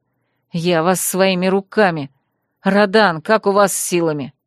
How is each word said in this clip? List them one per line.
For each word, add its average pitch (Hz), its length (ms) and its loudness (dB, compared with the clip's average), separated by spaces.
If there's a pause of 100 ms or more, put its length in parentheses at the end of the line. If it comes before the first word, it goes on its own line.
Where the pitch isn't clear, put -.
(520)
«Я 170 300 0
вас 180 180 0
своими 185 460 -2
руками. 190 640 -2 (520)
Радан, 196 600 2
как 214 240 0
у 196 60 2
вас 196 200 2
с - 100 -6
силами?» 156 520 -4 (120)